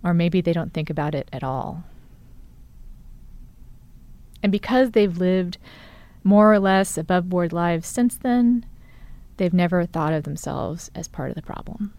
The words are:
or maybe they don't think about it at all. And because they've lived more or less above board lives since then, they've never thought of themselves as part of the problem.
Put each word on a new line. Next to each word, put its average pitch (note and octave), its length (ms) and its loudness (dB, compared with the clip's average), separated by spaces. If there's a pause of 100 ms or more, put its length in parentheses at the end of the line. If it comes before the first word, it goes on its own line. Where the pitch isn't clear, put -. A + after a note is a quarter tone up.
or F3 100 0
maybe E3+ 280 2
they E3+ 120 0
don't E3 220 -4
think D#3 160 -6
about D3+ 240 -4
it C#3 180 -6
at C3+ 120 -8
all. C3+ 400 -6 (2500)
And G3+ 80 2
because A#3 400 2
they've G#3 260 2
lived F#3 420 0 (680)
more G#3 280 8
or G#3 60 6
less F#3+ 400 2
above F3+ 300 0
board F3 240 0
lives E3+ 340 0
since A#3+ 300 0
then, A#3+ 500 2 (720)
they've F3 180 0
never F3 320 2
thought D#3+ 260 -2
of D#3 120 -2
themselves - 720 -8
as E3 120 -10
part C3+ 220 -8
of - 60 -8
the - 60 -10
problem. - 560 -10